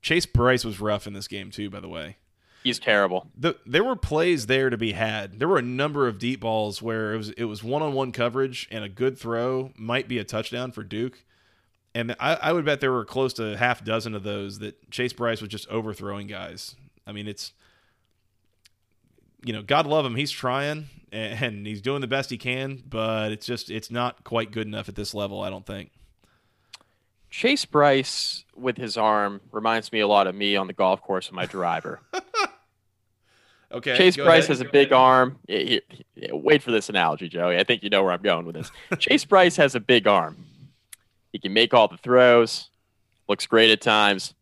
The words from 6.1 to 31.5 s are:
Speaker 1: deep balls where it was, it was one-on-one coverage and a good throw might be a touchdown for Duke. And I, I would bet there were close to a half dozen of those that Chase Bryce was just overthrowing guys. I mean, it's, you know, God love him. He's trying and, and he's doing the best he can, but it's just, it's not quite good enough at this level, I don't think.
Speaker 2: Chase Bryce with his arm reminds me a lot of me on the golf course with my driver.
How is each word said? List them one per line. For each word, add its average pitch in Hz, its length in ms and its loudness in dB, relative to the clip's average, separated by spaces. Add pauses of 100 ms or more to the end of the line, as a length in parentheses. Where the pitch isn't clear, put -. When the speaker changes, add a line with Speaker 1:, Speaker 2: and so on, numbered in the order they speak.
Speaker 1:
deep 120 220 -4
balls 110 400 -4
where 110 340 -4
it - 20 -4
was, 107 140 -8
it 117 140 -8
was 107 200 -8
one-on-one 135 480 -2
coverage 127 580 -2
and 110 140 -10
a 101 40 -12
good 127 300 -4
throw 127 580 -6
might 117 320 -4
be 123 100 -4
a 104 60 -6
touchdown 120 480 -8
for 104 100 -14
Duke. 110 420 -8 (720)
And 117 260 -6
I, 147 140 0
I 160 180 -2
would 170 120 0
bet 143 160 0
there 135 120 0
were 120 120 -2
close 131 300 -2
to 110 200 -6
a - 20 -12
half 120 280 -2
dozen 110 300 -4
of 101 80 -10
those 101 380 -10
that 104 300 -16
Chase 123 220 -4
Bryce 117 280 -4
was 104 100 -12
just 107 180 -12
overthrowing 104 600 -8
guys. 92 480 -14 (300)
I 104 60 -16
mean, 104 140 -10
it's, - 260 -12 (1900)
you 120 80 -6
know, 107 100 -8
God 143 240 0
love 151 180 2
him. 123 100 -4
He's 139 160 -4
trying 143 580 -4 (220)
and, 110 320 -8
and 104 240 -8
he's 107 140 -10
doing 135 200 -4
the 131 60 -6
best 135 220 -4
he 120 100 -10
can, 131 480 -8
but 110 460 -4
it's 107 140 -12
just, 120 240 -8
it's 110 200 -12
not 120 340 -6
quite 113 280 -4
good 110 140 -6
enough 104 220 -10
at 98 80 -14
this 104 180 -10
level, 101 260 -6
I 95 80 -6
don't 98 160 -12
think. 98 260 -12 (1400)
Speaker 2:
Chase - 340 -2
Bryce 143 800 2 (120)
with 123 200 -4
his 110 200 -8
arm 104 440 0 (120)
reminds 110 400 -2
me 110 80 0
a 104 80 2
lot 101 180 6
of 92 80 -4
me 101 220 -2
on 98 100 -2
the 92 60 -12
golf 95 300 0
course 92 260 -4
with - 60 -18
my 90 120 -4
driver. 87 540 -4 (120)